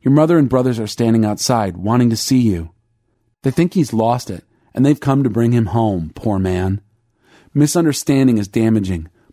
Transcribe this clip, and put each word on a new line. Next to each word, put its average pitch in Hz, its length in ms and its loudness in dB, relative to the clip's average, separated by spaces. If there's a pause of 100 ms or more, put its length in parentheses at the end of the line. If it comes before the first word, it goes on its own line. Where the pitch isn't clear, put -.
Your 135 120 2
mother 160 240 4
and 139 120 2
brothers 127 300 0
are 107 80 -6
standing 113 380 0
outside, 104 520 -2
wanting 117 340 0
to 113 60 -2
see - 200 0
you. 92 340 0 (680)
They 139 80 -2
think 170 240 -2
he's 151 200 -2
lost 113 360 -2
it, 90 140 -12 (300)
and 127 120 2
they've 143 140 2
come 139 240 0
to 120 80 0
bring 117 200 0
him 117 160 0
home, 95 460 -2
poor 104 240 -4
man. 92 420 -2 (760)
Misunderstanding 139 800 2
is 101 100 -2
damaging, 101 600 -2 (260)